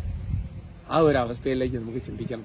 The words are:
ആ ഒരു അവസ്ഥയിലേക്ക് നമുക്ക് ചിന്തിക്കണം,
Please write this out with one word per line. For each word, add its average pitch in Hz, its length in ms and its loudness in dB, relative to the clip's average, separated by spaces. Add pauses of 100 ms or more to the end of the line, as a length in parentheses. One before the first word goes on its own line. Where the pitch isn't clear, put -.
(920)
ആ 139 60 4
ഒരു 156 200 8
അവസ്ഥയിലേക്ക് 127 580 0
നമുക്ക് 117 220 -4
ചിന്തിക്കണം, 113 480 -6